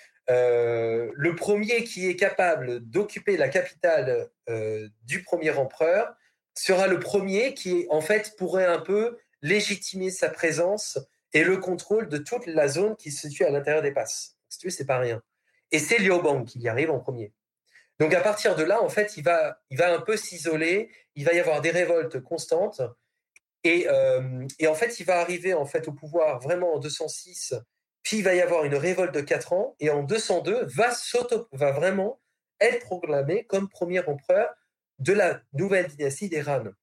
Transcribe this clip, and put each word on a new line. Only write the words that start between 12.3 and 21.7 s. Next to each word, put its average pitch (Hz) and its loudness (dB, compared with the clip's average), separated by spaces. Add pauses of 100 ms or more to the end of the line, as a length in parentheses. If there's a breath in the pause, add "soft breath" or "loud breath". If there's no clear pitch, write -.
la 156 2
zone 196 0
qui - -14
se 147 -10
situe 147 -2
à 165 4
l'intérieur 147 0
des 143 0
passes. - -6 (140)
Si - -16
tu - -8
veux, 190 -6
c'est 143 -8
pas 131 0
rien. 117 -4 (480)
Et 156 2
c'est 233 2
Liu 190 4
Bang 139 2
qui 120 -14
y 117 -2
arrive 143 0
en 131 -2
premier. 117 -10 (680 soft breath)
Donc 156 4
à 175 4
partir 208 2
de 156 0
là, 202 2
en 170 2
fait, 208 -2
il 151 -12
va, 160 2 (100)
il 131 -10
va 175 4
un 165 0
peu 208 -2
s'isoler, 170 -2 (240 soft breath)
il 143 -4
va 170 4
y 170 4
avoir 156 2
des 160 2